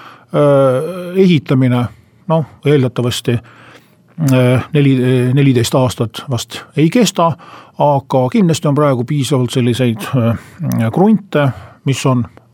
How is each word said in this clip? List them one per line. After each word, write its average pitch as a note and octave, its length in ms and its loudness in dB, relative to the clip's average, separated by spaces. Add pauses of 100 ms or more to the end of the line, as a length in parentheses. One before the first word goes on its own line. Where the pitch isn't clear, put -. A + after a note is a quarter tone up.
(340)
äh, D3+ 880 0
ehitamine, C3 640 2 (440)
noh, D#3+ 160 0 (220)
eeldatavasti, A#2+ 720 0 (960)
äh, B2 400 2
neli-, B2+ 640 2
neliteist C3+ 400 2
aastat B2 560 -2
vast - 280 -8 (180)
ei D#3+ 140 2
kesta, F3 420 0 (460)
aga C#3 540 0
kindlasti E3 360 0
on C#3+ 60 0
praegu C#3 300 0
piisavalt B2+ 500 -2
selliseid, A#2+ 480 0 (160)
äh, A#2 760 -4
krunte, E3 560 0 (360)
mis C#3 220 -2
on B2 180 0 (300)